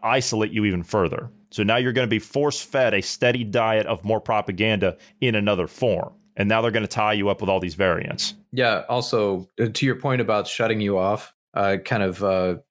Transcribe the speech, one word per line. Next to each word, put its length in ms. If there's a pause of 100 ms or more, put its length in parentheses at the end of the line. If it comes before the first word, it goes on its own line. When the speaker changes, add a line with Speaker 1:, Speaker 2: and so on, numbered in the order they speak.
Speaker 1:
isolate 480
you 140
even 180
further. 480 (200)
So 120
now 140
you're 160
gonna 140
be 120
force-fed 760
a 80
steady 420
diet 440
of 180
more 160
propaganda 760 (220)
in 140
another 320
form. 480 (240)
And 100
now 140
they're 100
gonna 160
tie 260
you 160
up 120
with 80
all 100
these 140
variants. 640 (160)
Speaker 2:
Yeah. 360
Also, 640 (100)
uh, 140
to 140
your 80
point 260
about 260
shutting 320
you 200
off, 340 (220)
uh, 280
kind 200
of, 200
uh, 340 (140)